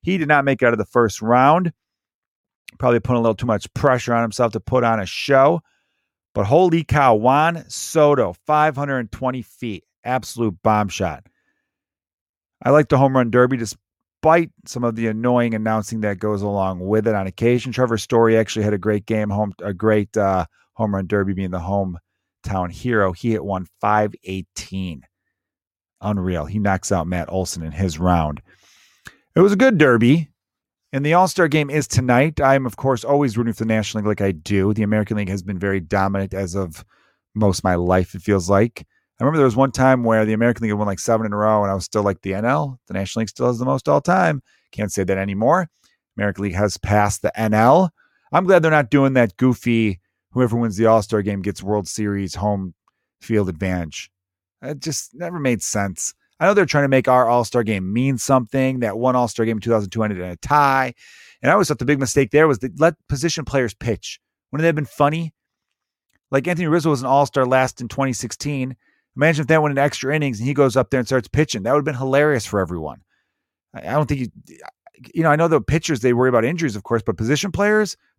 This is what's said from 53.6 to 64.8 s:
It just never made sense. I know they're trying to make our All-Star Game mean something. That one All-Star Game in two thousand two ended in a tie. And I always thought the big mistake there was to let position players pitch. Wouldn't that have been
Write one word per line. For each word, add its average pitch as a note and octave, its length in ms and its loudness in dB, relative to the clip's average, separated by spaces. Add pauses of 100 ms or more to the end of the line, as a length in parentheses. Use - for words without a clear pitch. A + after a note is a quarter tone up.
It C#3 180 -10
just - 340 -10
never E3+ 240 -10
made B2+ 240 -2
sense. - 520 -6 (240)
I D#3 80 0
know G3+ 80 4
they're G3 100 4
trying C#3+ 200 0
to C3+ 40 0
make C3 180 2
our B2+ 220 4
All-Star A#2+ 340 0
Game G2+ 300 -2
mean C3 240 0
something. C3 640 0
That G#2+ 160 -2
one B2+ 200 0
All-Star A#2+ 280 0
Game A2 140 -2
in - 20 -8
two A#2 100 -4
thousand G#2 200 0
two A2+ 120 -4
ended G2+ 180 -4
in F2+ 100 -8
a F2 60 -12
tie. C3+ 580 0 (480)
And C3 80 2
I - 20 6
always G3 160 2
thought C#3 100 -2
the B2+ 60 -6
big C#3 140 0
mistake C3+ 320 0
there D#3 180 4
was B2+ 120 0
to C3 180 -8
let D#3+ 160 2 (120)
position D3 380 -4
players B2+ 300 -2
pitch. - 440 -8 (320)
Wouldn't D3 120 -4
that E3 60 4
have D#3+ 60 2
been D3 120 -4